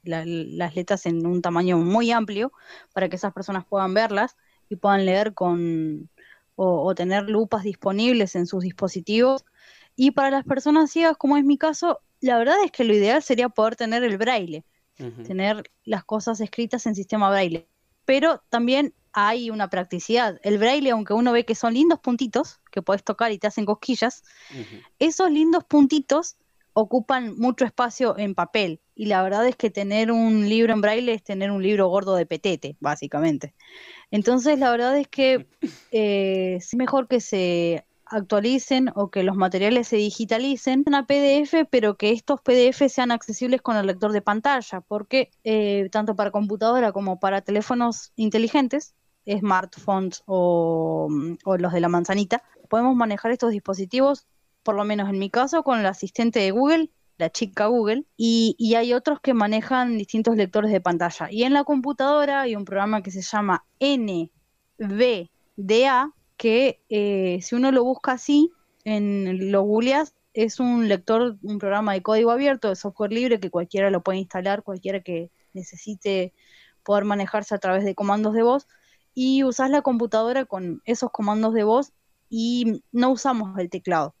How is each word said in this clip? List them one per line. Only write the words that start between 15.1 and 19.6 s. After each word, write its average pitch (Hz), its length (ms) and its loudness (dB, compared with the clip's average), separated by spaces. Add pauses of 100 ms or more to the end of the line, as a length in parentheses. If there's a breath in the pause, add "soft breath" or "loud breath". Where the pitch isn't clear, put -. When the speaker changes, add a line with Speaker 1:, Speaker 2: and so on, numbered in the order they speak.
Speaker 1:
tener 190 460 -4 (140)
las 214 220 -6
cosas 214 340 -4
escritas 226 460 -6
en 214 100 -2
sistema 196 340 0
braille. 180 380 0 (380)
Pero 277 440 2
también 254 440 0 (180)
hay 226 400 0
una 208 180 -4